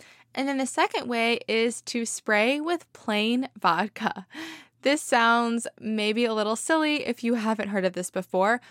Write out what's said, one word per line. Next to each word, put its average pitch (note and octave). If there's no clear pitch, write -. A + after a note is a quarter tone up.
And C4+
then C#4
the C4
second E4
way A#3
is A3+
to A#3
spray A3+
with E4
plain A3+
vodka. F#3+
This C#4+
sounds A#3
maybe G#3+
a A3
little G#3+
silly D4+
if A#3+
you A#3
haven't G#3+
heard G3
of F3+
this F3+
before, F#3+